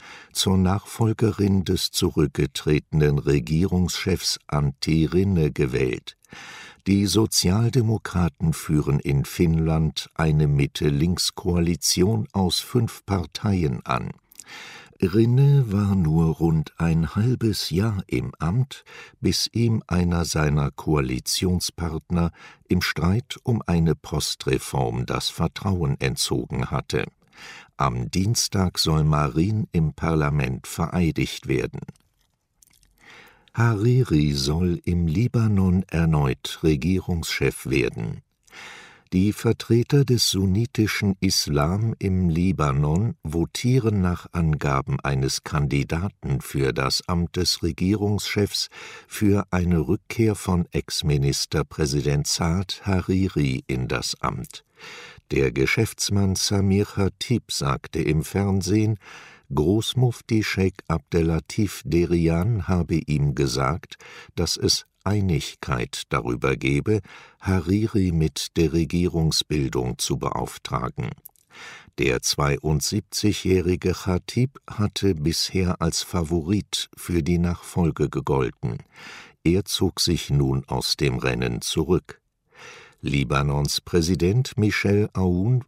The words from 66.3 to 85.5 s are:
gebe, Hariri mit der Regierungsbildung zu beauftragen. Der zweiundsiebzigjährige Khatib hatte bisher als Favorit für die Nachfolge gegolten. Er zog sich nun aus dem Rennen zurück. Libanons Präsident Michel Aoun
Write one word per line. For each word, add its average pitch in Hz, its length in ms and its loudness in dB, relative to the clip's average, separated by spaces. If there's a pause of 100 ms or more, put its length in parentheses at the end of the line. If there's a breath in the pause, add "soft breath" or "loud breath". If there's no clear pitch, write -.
gebe, 71 460 0 (400 loud breath)
Hariri 95 720 2
mit 78 420 -2
der 80 160 2
Regierungsbildung 76 1300 0
zu - 200 -4
beauftragen. 62 920 -6 (880 loud breath)
Der 64 220 0
zweiundsiebzigjährige 90 1700 0
Khatib - 760 -2
hatte 98 460 0
bisher 82 680 -2
als 82 220 0
Favorit 87 920 -2
für 87 260 -2
die 85 160 2
Nachfolge 85 720 0
gegolten. 65 680 -4 (640 loud breath)
Er 90 220 2
zog - 340 -2
sich - 300 0
nun 67 380 2
aus 64 280 -2
dem 64 220 0
Rennen 60 420 -2
zurück. - 640 -2 (800 loud breath)
Libanons 71 800 0
Präsident 90 760 0
Michel 104 560 2
Aoun 95 560 0